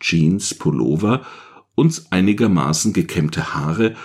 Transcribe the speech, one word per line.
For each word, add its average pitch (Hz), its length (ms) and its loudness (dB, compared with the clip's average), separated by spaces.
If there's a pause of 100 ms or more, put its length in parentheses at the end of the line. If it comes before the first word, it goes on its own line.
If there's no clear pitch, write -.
Jeans, 85 540 0
Pullover 78 720 0 (500)
und 160 340 2
einigermaßen 95 840 2
gekämmte - 600 -2
Haare 82 400 0 (100)